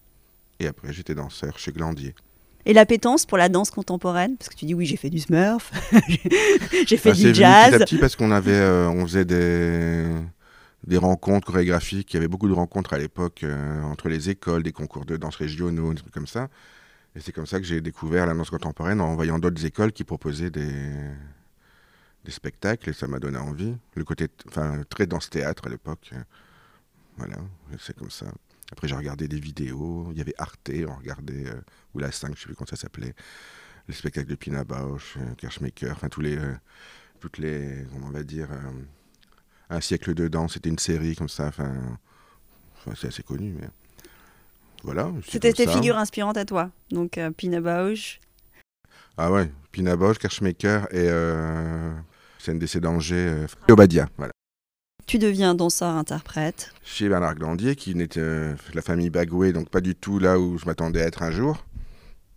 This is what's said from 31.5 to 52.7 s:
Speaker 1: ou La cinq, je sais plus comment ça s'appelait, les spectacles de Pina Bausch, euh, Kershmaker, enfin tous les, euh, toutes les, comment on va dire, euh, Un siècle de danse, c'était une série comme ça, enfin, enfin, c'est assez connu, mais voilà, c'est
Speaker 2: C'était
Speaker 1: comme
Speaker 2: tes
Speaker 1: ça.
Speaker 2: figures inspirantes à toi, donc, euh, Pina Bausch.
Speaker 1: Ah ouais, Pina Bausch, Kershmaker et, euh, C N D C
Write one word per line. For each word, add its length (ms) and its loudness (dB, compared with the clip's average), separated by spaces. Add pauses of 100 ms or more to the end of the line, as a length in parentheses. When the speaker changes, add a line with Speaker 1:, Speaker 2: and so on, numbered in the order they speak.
Speaker 1:
ou 60 -10
La 100 -6
cinq, 240 -10
je 60 -18
sais 60 -18
plus 100 -16
comment 100 -14
ça 100 -12
s'appelait, 380 -14 (720)
les 80 -12
spectacles 340 -8
de 60 -6
Pina 300 -8
Bausch, 540 -10
euh, 180 -10
Kershmaker, 560 -10
enfin 160 -10
tous 140 -8
les, 140 -4
euh, 180 -6 (640)
toutes 180 -16
les, 540 -8
comment 160 -12
on 20 -12
va 140 -10
dire, 260 -12
euh, 60 -12 (1120)
Un 120 -4
siècle 320 -4
de 140 -2
danse, 260 -4
c'était 160 -6
une 80 -4
série 360 -2
comme 140 -6
ça, 200 -6
enfin, 240 -8 (1040)
enfin, 220 -12
c'est 80 -8
assez 140 -12
connu, 380 -8
mais 80 -14 (1120)
voilà, 300 -6 (140)
c'est 60 -14
Speaker 2:
C'était 180 4
Speaker 1:
comme 60 -2
Speaker 2:
tes 100 4
Speaker 1:
ça. 60 2
Speaker 2:
figures 260 2
inspirantes 400 -4
à 80 -4
toi, 240 -2 (200)
donc, 280 -4
euh, 120 -4
Pina 300 -4
Bausch. 580 -4 (1000)
Speaker 1:
Ah 120 0
ouais, 220 2 (200)
Pina 220 0
Bausch, 240 2
Kershmaker 720 0
et, 200 2
euh, 840 -2 (460)
C 120 -8
N 80 -2
D 80 -4
C 140 -4